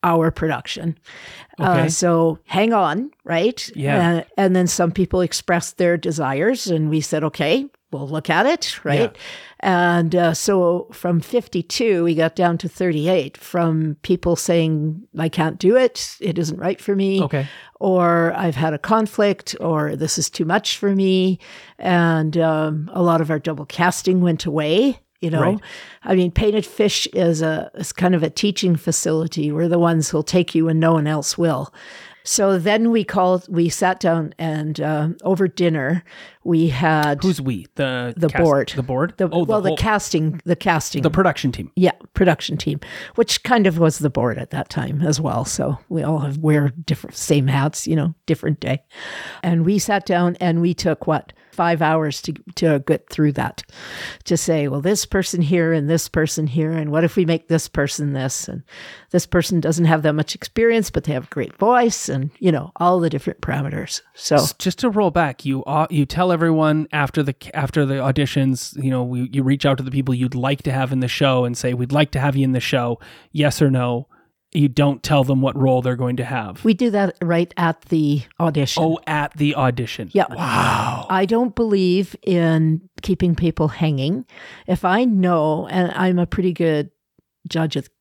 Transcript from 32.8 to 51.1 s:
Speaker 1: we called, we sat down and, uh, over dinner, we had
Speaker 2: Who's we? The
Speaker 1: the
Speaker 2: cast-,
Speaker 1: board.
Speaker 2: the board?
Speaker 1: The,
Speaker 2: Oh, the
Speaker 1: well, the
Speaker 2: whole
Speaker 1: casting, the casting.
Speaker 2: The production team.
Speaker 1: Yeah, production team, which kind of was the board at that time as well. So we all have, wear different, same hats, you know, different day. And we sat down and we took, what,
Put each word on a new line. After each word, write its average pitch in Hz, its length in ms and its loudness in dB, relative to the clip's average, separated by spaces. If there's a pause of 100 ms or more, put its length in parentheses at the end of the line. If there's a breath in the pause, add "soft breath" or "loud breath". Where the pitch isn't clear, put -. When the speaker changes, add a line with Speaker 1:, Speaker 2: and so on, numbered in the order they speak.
Speaker 1:
we 226 140 2
called, 185 440 2
we 170 220 0
sat 185 300 0
down 165 400 0
and, 156 420 -4
uh, 151 280 -2 (140)
over 185 240 0
dinner, 165 560 0 (400 loud breath)
we 165 260 2
had 147 540 0
Speaker 2:
Who's 180 180 0
we? 123 240 -4 (100)
The 127 420 -4
Speaker 1:
the 165 120 2
Speaker 2:
cast-, 170 140 0
Speaker 1:
board. 139 320 2
Speaker 2:
the 135 80 -4
board? 135 340 -2
Speaker 1:
The, 196 80 0
Speaker 2:
Oh, 170 200 0
the 220 60 -2
Speaker 1:
well, 214 100 2
the 190 80 0
Speaker 2:
whole 160 80 -2
Speaker 1:
casting, 180 680 0
the 175 100 2
casting. 156 480 0
Speaker 2:
The 208 80 4
production 156 400 2
team. - 240 -10
Speaker 1:
Yeah, 180 180 4 (200)
production 170 440 2
team, 147 220 -4 (360 loud breath)
which - 280 0
kind 233 240 4
of 165 120 2
was 160 200 4
the 147 120 0
board 117 260 0
at 127 140 -10
that - 180 -6
time 139 320 -4
as 151 200 0
well. - 240 -2
So - 320 -4 (120)
we 160 140 -4
all 151 160 0
have, 139 200 -4
wear 147 300 2
different, 151 460 -8
same 143 320 0
hats, 139 400 -2
you 160 80 0
know, 156 180 0 (140)
different 156 320 -2
day. - 240 -4 (600 loud breath)
And 165 220 2
we 196 140 2
sat 202 260 -2
down 175 340 2
and 170 220 0
we 170 140 2
took, - 320 -2
what, 151 260 -2 (180 soft breath)